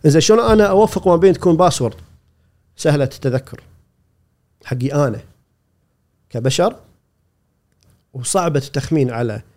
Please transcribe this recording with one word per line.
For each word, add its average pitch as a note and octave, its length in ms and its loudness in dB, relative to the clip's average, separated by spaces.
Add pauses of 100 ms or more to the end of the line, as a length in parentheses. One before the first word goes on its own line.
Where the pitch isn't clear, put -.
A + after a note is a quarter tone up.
إنزين، D#3 160 4
شلون A3+ 180 4
أنا G#3+ 260 4
أوفق G3 420 2
ما F3 80 4
بين F3+ 180 4
تكون E3 240 2
باسورد D3+ 380 0 (800)
سهلة D3 280 0
التذكر - 580 -6 (1040)
حقي C#3 420 -2
أنا A2 120 -6 (1080)
كبشر، C3 460 -2 (1400)
وصعبة D3 460 -6
التخمين C3+ 520 -4
على A2+ 300 -8 (160)